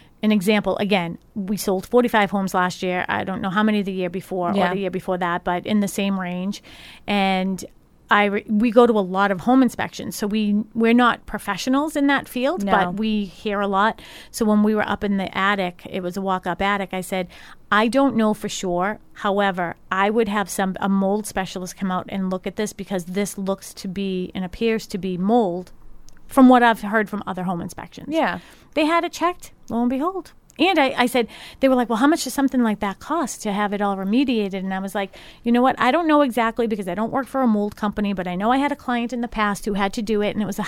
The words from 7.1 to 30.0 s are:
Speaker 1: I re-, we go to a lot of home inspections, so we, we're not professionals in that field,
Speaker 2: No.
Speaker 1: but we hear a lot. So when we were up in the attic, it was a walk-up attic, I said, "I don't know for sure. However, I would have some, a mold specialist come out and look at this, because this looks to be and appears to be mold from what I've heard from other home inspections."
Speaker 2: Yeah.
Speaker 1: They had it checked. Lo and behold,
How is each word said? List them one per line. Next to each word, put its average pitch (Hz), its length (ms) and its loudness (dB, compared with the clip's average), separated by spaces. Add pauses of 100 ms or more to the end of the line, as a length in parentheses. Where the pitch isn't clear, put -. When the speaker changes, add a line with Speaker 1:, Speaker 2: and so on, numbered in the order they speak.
Speaker 1:
I 208 160 6
re-, 202 220 -2
we 214 240 2
go 240 160 8
to 226 60 4
a 208 80 2
lot 190 300 2
of 180 100 -4
home 262 200 4
inspections, - 540 -2
so 220 120 -4
we, 208 360 0 (100)
we're 226 200 4
not 240 320 4
professionals 262 720 -2
in 277 100 2
that 277 220 0
field, 254 340 -2
Speaker 2:
No. 196 80 0
Speaker 1:
but 180 240 2
we 214 300 -2
hear 202 340 -6
a 202 80 0
lot. 202 340 2 (300)
So - 140 -2
when 208 180 4
we 214 120 2
were 214 120 0
up - 160 -4
in 202 140 0
the - 200 -4
attic, 190 520 0
it 190 140 -6
was 180 120 -6
a 196 60 -6
walk-up 185 400 -2
attic, 196 320 -2
I 185 80 -4
said, 185 260 -4 (420)
"I 214 200 4
don't 269 260 2
know 214 180 2
for 214 140 -8
sure. 185 520 -2 (140)
However, 196 640 0 (160)
I 196 180 2
would 214 200 2
have 202 200 -2
some, 190 300 -2
a 202 80 -2
mold 196 400 2
specialist 185 480 -6
come 190 160 -4
out 185 160 -4
and 190 220 -4
look 185 180 -4
at 185 80 -8
this, - 160 -4
because 185 340 -6
this 190 320 -4
looks 196 380 -6
to - 140 -10
be 185 440 -4
and 185 120 -6
appears 226 420 -2
to 208 100 -8
be 180 200 -4
mold 185 540 0 (560)
from 262 220 8
what 247 140 8
I've 226 180 4
heard 208 280 0
from 202 180 -8
other 185 160 -6
home 175 180 -4
inspections." - 500 -12
Speaker 2:
Yeah. 208 280 0 (360)
Speaker 1:
They 302 100 2
had 330 180 2
it 339 80 -4
checked. - 400 -4 (180)
Lo 226 120 -2
and 240 80 2
behold, 320 440 -4 (260)